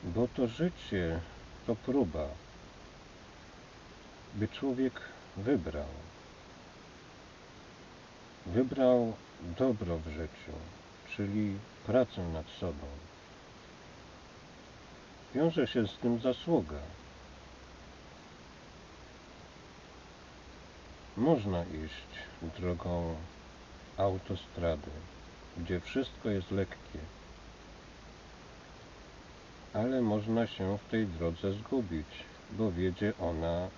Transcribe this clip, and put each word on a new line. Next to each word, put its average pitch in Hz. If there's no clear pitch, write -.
bo 104
to 127
życie 107
to 107
próba, 123
by 107
człowiek 131
wybrał. 78
Wybrał 123
dobro 104
w 78
życiu, 78
czyli 101
pracę 113
nad 80
sobą. 73
Wiąże 156
się 113
z -
tym 120
zasługa. 123
Można 101
iść -
drogą 87
autostrady, 87
gdzie 87
wszystko -
jest 95
lekkie, -
ale 127
można 110
się 95
w -
tej 110
drodze 85
zgubić, 101
bo 104
wiedzie 92
ona 85